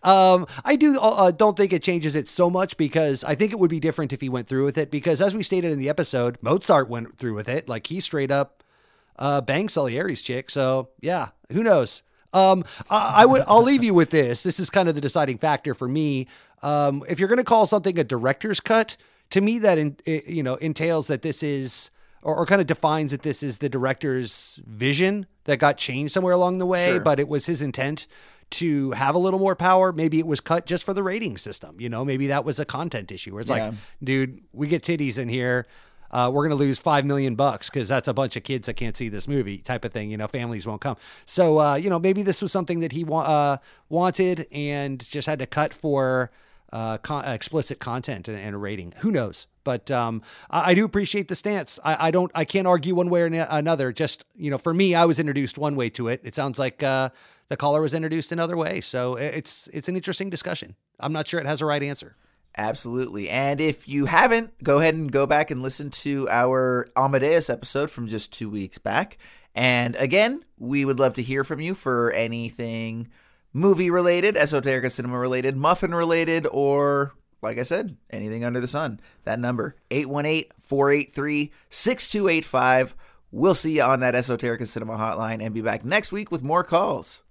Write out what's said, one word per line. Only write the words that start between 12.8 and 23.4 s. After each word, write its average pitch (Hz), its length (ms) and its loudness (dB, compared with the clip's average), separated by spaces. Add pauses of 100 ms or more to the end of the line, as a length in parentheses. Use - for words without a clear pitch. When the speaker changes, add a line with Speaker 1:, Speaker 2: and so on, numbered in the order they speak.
Speaker 1:
I, 214 340 4
I 247 40 12
would, 262 220 6
I'll 226 160 8
leave 262 180 6
you 220 100 4
with 170 180 6
this. 127 340 2
This 180 160 -2
is 185 100 -4
kind 185 180 4
of 160 60 0
the 147 60 -4
deciding 139 380 0
factor 139 360 0
for 127 140 -6
me. 139 400 -2 (340)
Um, 143 460 0
if 165 100 -4
you're 190 100 0
gonna 247 140 2
call 220 240 6
something 190 320 2
a 151 60 2
director's 131 560 0
cut, 226 360 2 (340)
to 190 100 4
me 220 180 2
that 202 200 4
in-, 147 180 0 (100)
it, 160 220 -4
you 156 160 -2
know, 127 100 0
entails 160 540 -2
that 139 140 -2
this 151 200 -4
is, 139 480 -6 (320)
or, 156 140 -2
or 160 100 0
kind 196 140 6
of 151 80 0
defines 156 420 0
that 135 120 -6
this 147 200 -4